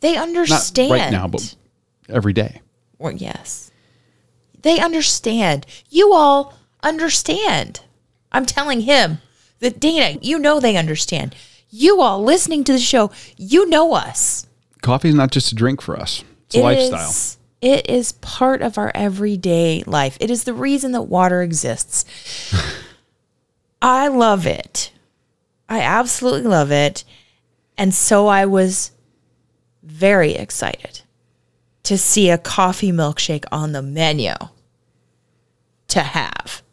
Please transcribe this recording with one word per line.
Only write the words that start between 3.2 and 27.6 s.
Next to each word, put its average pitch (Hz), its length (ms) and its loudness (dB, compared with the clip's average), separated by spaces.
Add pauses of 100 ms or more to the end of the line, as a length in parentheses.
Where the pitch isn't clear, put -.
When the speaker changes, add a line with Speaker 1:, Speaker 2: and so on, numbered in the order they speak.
Speaker 1:
They 330 180 4
understand. 226 840 0 (220)
You 403 240 6
all 285 420 4 (280)
understand. 320 1000 -2 (520)
I'm 262 140 0
telling 277 360 -2
him 214 360 2 (420)
that, 247 200 -4
Dana, 285 400 0
you 294 180 -2
know 294 220 2
they 226 160 2
understand. 156 580 -4 (360)
You 339 300 4
all 202 220 2
listening 302 420 0
to 277 80 2
the 262 60 4
show, 233 320 2 (260)
you 330 320 2
know 330 260 2
us. - 520 -4 (360)
Speaker 2:
Coffee 131 260 0
is 151 60 4
not 147 160 4
just - 220 -2
a - 20 -6
drink 123 260 0
for - 180 -8
us. - 240 -10 (240)
It's - 100 -4
a - 20 4
Speaker 1:
It 254 40 6
Speaker 2:
lifestyle. 254 480 2
Speaker 1:
is, - 280 -6 (220)
it 262 300 2
is 247 220 0
part - 500 -2
of 226 160 -4
our 208 160 -2
everyday 185 920 0
life. 135 340 -2
It 220 100 -2
is 240 140 -4
the 247 100 -6
reason 269 380 -2
that 233 100 -2
water 180 400 0
exists. 151 600 -4 (480)
<laughs> - 1300 -10
I 262 260 2
love 226 380 2
it. - 440 -6 (800)
I 220 120 -4
absolutely 240 680 0
love 151 220 2
it. 143 340 0 (760)